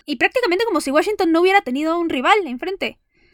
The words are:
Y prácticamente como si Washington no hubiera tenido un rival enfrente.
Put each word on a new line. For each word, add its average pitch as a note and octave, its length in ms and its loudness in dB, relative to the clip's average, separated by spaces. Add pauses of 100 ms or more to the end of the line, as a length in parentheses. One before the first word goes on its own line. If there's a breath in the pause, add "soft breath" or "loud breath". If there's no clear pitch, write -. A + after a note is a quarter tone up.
Y D4 120 -6
prácticamente G4 500 0
como F4+ 160 0
si - 80 -4
Washington F4 420 0
no E4 80 4
hubiera F#4+ 220 4
tenido D#4 360 -2
un E4+ 120 -2
rival D#4+ 340 2
enfrente. C#4+ 540 -8 (360)